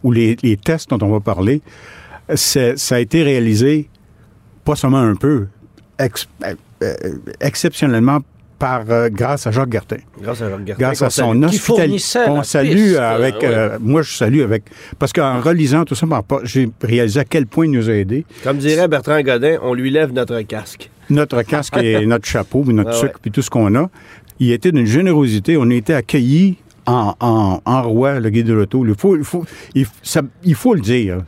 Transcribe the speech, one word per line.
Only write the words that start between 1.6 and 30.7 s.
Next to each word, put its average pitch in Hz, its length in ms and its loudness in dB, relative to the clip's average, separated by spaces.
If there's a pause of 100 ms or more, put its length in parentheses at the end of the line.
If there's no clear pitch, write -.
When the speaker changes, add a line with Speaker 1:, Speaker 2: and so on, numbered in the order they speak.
Speaker 1:
c'est, 135 420 0
ça - 180 -2
a 123 40 2
été 151 240 0
réalisé 135 640 2 (760)
pas 147 100 0
seulement 135 240 0
un 110 160 2
peu, 131 320 -2 (500)
ex-, - 300 -4 (160)
euh, - 120 -8 (280)
euh, 92 100 -4 (460)
exceptionnellement 139 800 0 (400)
par, 127 300 -2
euh, 117 200 2
grâce 123 380 -2
à 113 40 -2
Jacques 127 180 0
Guertin. 110 280 -6 (240)
Speaker 2:
Grâce 113 200 -8
à 107 80 -6
Jacques 98 160 -10
Guertin, 104 180 -4
Speaker 1:
Grâce 127 160 -2
Speaker 2:
qu'on 139 60 0
Speaker 1:
à 120 40 0
son 120 220 0
Speaker 2:
salue. 117 80 2
Speaker 3:
Qui 151 60 4
Speaker 1:
hospitali-, 185 140 0
Speaker 3:
fournissait 202 680 0
Speaker 1:
qu'on 147 120 2
Speaker 3:
la 143 60 -2
Speaker 1:
salue 143 300 0
Speaker 3:
piste, 196 240 4
Speaker 1:
avec, 120 380 0
Speaker 3:
euh, 117 120 -2
ouais. 110 280 0
Speaker 1:
euh, - 40 -10
moi, 131 220 2
je - 100 -6
salue 127 300 2
avec, 110 240 -2 (340)
parce 139 140 -2
qu'en 135 260 0
relisant 156 460 2
tout 139 100 -6
ça, 170 100 -2
par, 151 200 -2
par, 135 200 -4
j'ai 123 240 0 (140)
réalisé 120 380 0
à - 20 -2
quel 143 240 0
point 165 180 0
il 156 60 0
nous 113 180 0
a 113 40 2
aidés. 104 320 -2 (180)
Speaker 2:
Comme 139 140 -2
dirait 156 320 0
Bertrand 151 320 0
Godin, 135 400 0
on 123 120 -2
lui 127 160 -2
lève 147 220 0
notre 123 300 -4
casque. 107 480 -12 (200)
Speaker 1:
Notre 143 340 2
casque 147 340 -4
et 110 280 2
Speaker 2:
<laughs> - 20 2
Speaker 1:
notre 117 180 0
chapeau, 131 380 -2
puis 127 100 2
notre 107 160 2
Speaker 2:
Ah 117 40 -2
Speaker 1:
sucre, 117 200 -2
Speaker 2:
ouais. - 80 -20
Speaker 1:
puis 110 100 -8
tout 135 100 -2
ce - 80 -4
qu'on 107 260 2
a. 165 140 0 (500)
Il 123 120 2
était 165 220 0
d'une 123 120 2
générosité. 143 680 2
On 123 140 2
a 123 40 4
été 120 200 0
accueillis 147 640 2 (300)
en, 117 340 0
en, 110 420 2
en 127 200 0
roi, 123 360 0
le 110 120 -2
Guide 113 160 0
de 113 60 2
l'auto. 110 320 0
Il 107 100 2
faut, 190 200 2
il 151 80 -2
faut, 170 220 -6 (300)
il 135 100 2
f-, - 60 -12 (100)
ça, - 220 -4 (200)
il 175 120 2
faut 240 180 2